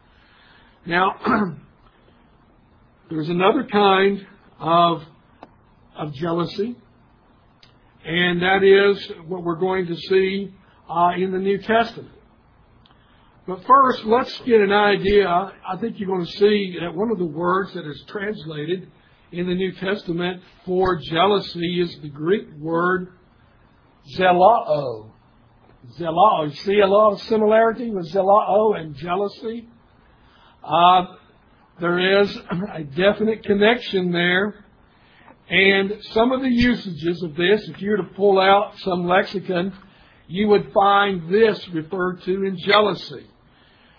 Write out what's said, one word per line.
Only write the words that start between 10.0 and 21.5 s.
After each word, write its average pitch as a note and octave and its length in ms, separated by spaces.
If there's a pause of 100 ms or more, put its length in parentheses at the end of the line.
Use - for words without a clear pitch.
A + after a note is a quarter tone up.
uh, F3 260
in F#3+ 140
the F#3 80
New G3 200
Testament. A3 520 (1400)
But F#3 180
first, B3+ 400
let's A#3+ 360
get A3+ 200
an G3 120
idea. G3+ 560
I F#3 480
think G#3+ 240
you're F#3 80
gonna F#3 180
see G3+ 540
that E3 140
one G#3+ 160
of G3 80
the F3+ 80
words F3 480
that E3+ 120
is C#3 220
translated E3 840 (420)
in F3 140
the F3+ 80
New F#3 180
Testament F#3 720 (240)
for F#3 300
jealousy E3+ 840